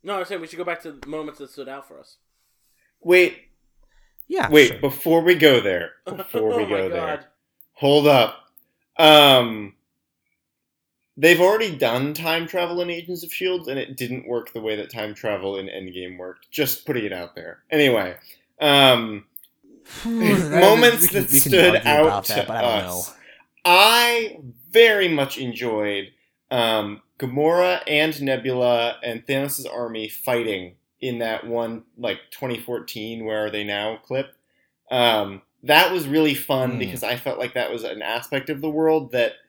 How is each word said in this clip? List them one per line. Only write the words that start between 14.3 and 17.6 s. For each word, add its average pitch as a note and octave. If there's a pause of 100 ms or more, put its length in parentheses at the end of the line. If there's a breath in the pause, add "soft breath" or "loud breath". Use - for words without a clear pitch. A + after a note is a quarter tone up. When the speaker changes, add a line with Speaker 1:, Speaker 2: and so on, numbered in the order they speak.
Speaker 2:
the A2+
way A2
that G#2
time G#2+
travel G2
in G2
Endgame F#2
worked. F2+
Just C#3
putting B2+
it G2
out F2
there. E2